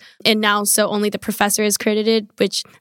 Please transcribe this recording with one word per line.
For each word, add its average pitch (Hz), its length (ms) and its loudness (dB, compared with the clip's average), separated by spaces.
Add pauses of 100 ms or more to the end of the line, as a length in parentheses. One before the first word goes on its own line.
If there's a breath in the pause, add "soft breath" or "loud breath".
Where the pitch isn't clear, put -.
(240 loud breath)
And 220 160 2
now, 208 240 0
so 208 240 0
only 208 220 0
the 202 100 -4
professor 208 440 -2
is 208 140 0
credited, 214 600 0
which - 260 -2 (180 soft breath)